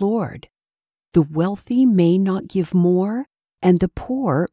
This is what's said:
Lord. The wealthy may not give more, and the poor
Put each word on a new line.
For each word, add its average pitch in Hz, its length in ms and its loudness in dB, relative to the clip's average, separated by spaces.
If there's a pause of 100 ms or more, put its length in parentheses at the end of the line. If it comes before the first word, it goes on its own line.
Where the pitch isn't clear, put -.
Lord. 202 480 -6 (640)
The 170 80 4
wealthy 190 640 -2
may 180 320 4
not 190 300 -2
give 185 260 -4
more, 185 520 0 (360)
and 180 200 4
the 185 80 -2
poor 190 640 -4